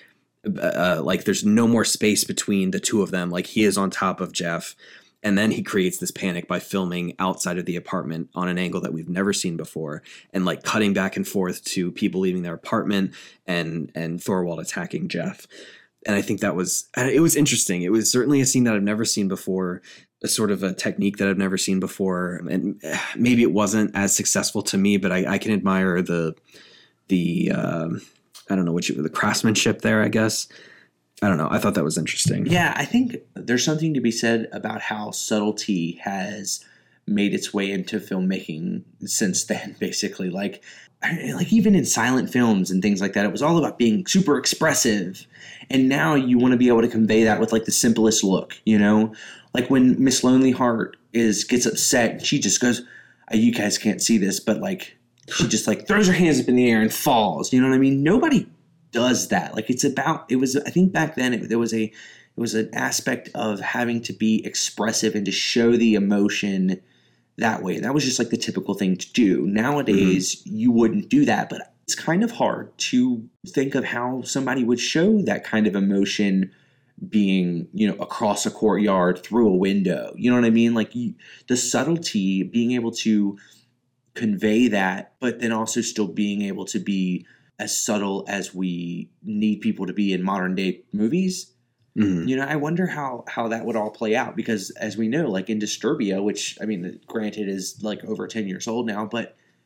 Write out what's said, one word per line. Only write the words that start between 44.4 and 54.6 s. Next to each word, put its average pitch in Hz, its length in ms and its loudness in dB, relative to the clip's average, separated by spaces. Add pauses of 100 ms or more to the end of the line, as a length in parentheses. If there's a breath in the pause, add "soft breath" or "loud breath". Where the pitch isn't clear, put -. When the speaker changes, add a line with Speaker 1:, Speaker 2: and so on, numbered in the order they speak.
Speaker 2:
And 131 200 4
now 151 260 2
you 127 240 4
wanna 127 180 4
be 123 120 6
able 117 140 6
to 117 60 4
convey 110 360 4
that 104 140 4
with, 110 140 0
like, 113 140 2
the - 60 -2
simplest 110 520 4
look, 95 400 0
you 110 140 4
know? 107 360 4 (400 loud breath)
Like, 123 160 0
when 127 320 6
Miss 131 220 2
Lonely 131 280 6
Heart 117 440 -2 (160)
is, 110 320 2
gets 123 220 2
upset, - 580 0
she 147 160 0
just - 200 0
goes, 120 200 2 (520 loud breath)
uh, 110 40 4
you 113 160 6
guys 104 260 0
can't - 240 0
see 113 160 4
this, 95 220 0
but, 104 200 -2